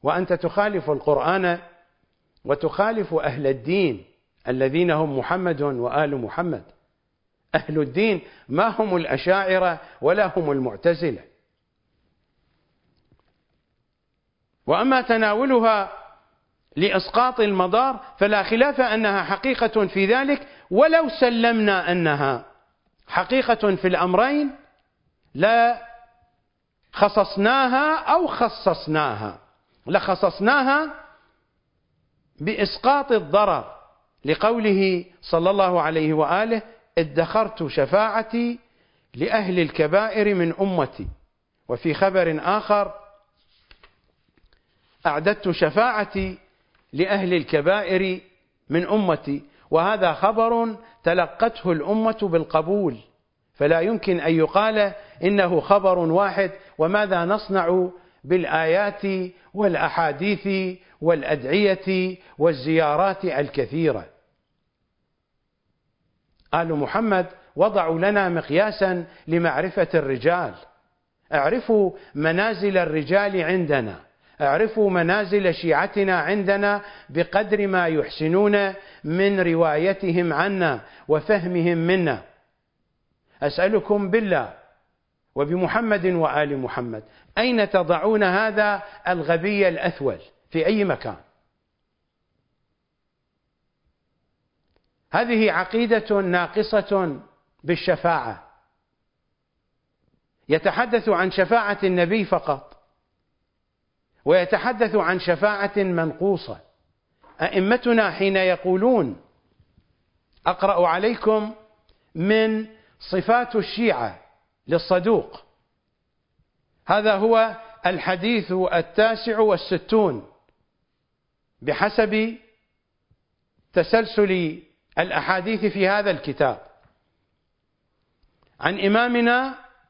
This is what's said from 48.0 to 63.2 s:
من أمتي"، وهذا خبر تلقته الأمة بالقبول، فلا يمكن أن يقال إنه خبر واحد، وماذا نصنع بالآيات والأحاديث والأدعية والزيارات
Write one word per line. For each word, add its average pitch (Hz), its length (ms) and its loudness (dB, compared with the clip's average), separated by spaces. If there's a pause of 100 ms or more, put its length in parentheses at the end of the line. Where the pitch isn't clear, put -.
من 165 180 0
أمتي"، 160 560 0 (280)
وهذا 180 420 2
خبر 226 600 0 (280)
تلقته 175 680 0
الأمة 214 500 0
بالقبول، 165 760 0 (560)
فلا 156 260 2
يمكن 196 400 0
أن 165 160 2
يقال 202 580 2 (300)
إنه 180 380 2
خبر 190 360 4
واحد، 185 540 0 (260)
وماذا 185 480 0
نصنع 185 600 0 (360)
بالآيات 185 1080 -2 (220)
والأحاديث 185 1200 -2 (240)
والأدعية 180 1160 0 (200)
والزيارات 160 880 0